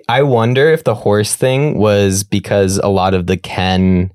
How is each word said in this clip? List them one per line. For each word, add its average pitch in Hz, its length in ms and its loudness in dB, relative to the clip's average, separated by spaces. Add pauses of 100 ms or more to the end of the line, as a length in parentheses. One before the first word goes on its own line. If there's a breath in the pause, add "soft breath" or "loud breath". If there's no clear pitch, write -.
I 131 160 2
wonder 127 480 2
if 117 140 -2
the 113 100 0
horse 107 400 0
thing 135 420 -2
was 101 460 2
because 98 540 -2
a - 100 -2
lot 95 260 0
of 90 140 -2
the 92 80 0
Ken 92 800 -2